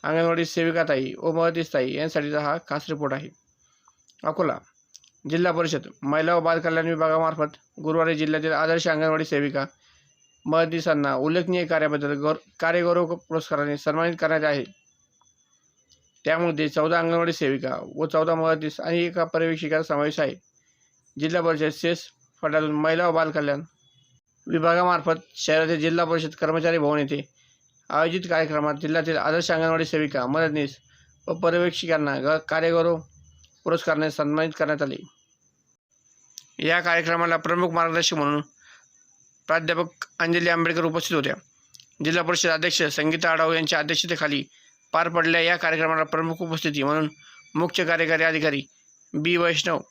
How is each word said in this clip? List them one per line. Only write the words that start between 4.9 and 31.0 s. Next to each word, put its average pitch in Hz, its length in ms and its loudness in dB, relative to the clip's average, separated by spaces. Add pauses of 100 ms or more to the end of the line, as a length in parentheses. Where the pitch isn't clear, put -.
जिल्हा 175 220 2
परिषद 160 340 -2 (160)
महिला 160 340 2
व 170 40 4
बाल 165 200 2
कल्याण 165 260 0
विभागामार्फत 160 920 -2
गुरुवारी 160 340 2
जिल्ह्यातील 156 380 0
आदर्श 160 360 2
अंगणवाडी 156 360 2
सेविका 143 400 -2 (840)
मदतनीसांना 160 680 0
उल्लेखनीय 170 520 0
कार्याबद्दल 147 520 0
गौर-, 151 320 -2 (100)
कार्यगौरव 170 540 2
पुरस्काराने 151 600 -4
सन्मानित 160 420 -2
करण्यात 156 260 0
आहे. 143 200 0 (1600)
त्यामध्ये 156 440 0
चौदा 156 300 0
अंगणवाडी 170 340 2
सेविका 135 440 -2 (200)
व 151 100 -2
चौदा 160 280 2
मदतनीस 160 460 0
आणि 170 180 -2
एका 170 260 0
पर्यवेक्षिकाचा 160 580 0
समावेश 147 380 -2
आहे. 135 140 0 (840)
जिल्हा 165 220 0
परिषद 160 260 2
सेस 165 400 -2 (340)
फंडातून 156 280 0
महिला 160 380 2
व 165 40 2
बाल 160 180 2
कल्याण 147 320 -2 (840)
विभागामार्फत 170 680 2 (220)
शहरातील 160 460 2
जिल्हा 165 240 2
परिषद 160 260 -2
कर्मचारी 165 480 0
भवन 147 200 2
येथे 143 300 -4 (600)
आयोजित 165 300 2 (100)
कार्यक्रमात 151 440 0
जिल्ह्यातील 156 420 -2
आदर्श 160 340 0
अंगणवाडी 160 340 2
सेविका, 143 420 -2
मदतनीस 147 500 -2 (520)